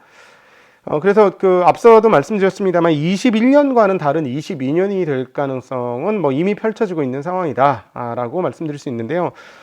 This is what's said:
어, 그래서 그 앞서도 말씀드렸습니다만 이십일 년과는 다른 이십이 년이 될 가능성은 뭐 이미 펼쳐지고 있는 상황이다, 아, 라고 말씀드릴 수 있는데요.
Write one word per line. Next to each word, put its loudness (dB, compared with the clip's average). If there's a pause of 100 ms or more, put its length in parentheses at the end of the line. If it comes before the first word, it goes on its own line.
(880)
어, -2
그래서 4
그 0
앞서도 6
말씀드렸습니다만 0
이십일 0
년과는 4
다른 -2
이십이 -6
년이 -2
될 -4
가능성은 -6
뭐 0
이미 -2
펼쳐지고 -4
있는 -6
상황이다, -2
아, -8
라고 -6
말씀드릴 -6
수 -12
있는데요. -4 (300)